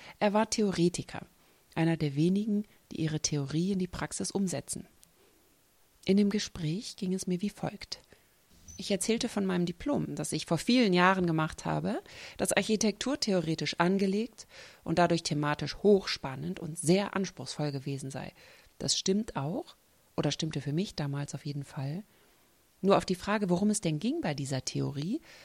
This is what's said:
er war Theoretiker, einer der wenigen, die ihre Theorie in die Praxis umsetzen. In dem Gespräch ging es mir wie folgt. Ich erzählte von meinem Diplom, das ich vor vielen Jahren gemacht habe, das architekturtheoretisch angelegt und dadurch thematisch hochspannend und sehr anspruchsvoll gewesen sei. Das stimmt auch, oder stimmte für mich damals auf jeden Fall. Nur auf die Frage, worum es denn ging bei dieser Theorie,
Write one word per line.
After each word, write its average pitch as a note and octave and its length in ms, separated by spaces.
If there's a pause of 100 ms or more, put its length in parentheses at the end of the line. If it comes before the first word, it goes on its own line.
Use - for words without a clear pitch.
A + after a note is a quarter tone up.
(180)
er G#3 140
war G#3+ 160
Theoretiker, F3 760 (480)
einer E3 240
der D3 180
wenigen, G3+ 480 (260)
die - 120
ihre D#3 180
Theorie D3 520
in F#3+ 60
die F3+ 80
Praxis - 440
umsetzen. - 580 (1200)
In F#3+ 100
dem G3+ 140
Gespräch F#3 680
ging F#3 160
es F#3+ 140
mir F3+ 160
wie G#3 80
folgt. - 500 (760)
Ich - 120
erzählte A3 400
von G3 160
meinem F3+ 180
Diplom, D#3 520
das D#3 160
ich D#3+ 120
vor E3 140
vielen A#3+ 340
Jahren F3+ 340
gemacht D#3 380
habe, E3 380 (340)
das - 160
architekturtheoretisch G3+ 1300
angelegt G3 680 (380)
und E3 140
dadurch E3+ 240
thematisch D3 560
hochspannend F3 840
und E3 160
sehr F#3 400
anspruchsvoll D3+ 560
gewesen C#3 380
sei. - 240 (440)
Das - 200
stimmt G3+ 360
auch, D#3+ 420 (380)
oder D#3 160
stimmte D#3 300
für C#3+ 140
mich F#3 200
damals C#3+ 400
auf C#3+ 120
jeden C#3+ 180
Fall. D3 400 (760)
Nur F#3 160
auf - 80
die F#3+ 80
Frage, G3+ 340
worum F#3 220
es G#3 100
denn D#3 180
ging C4 220
bei E3 140
dieser C3+ 320
Theorie, C#3+ 560 (220)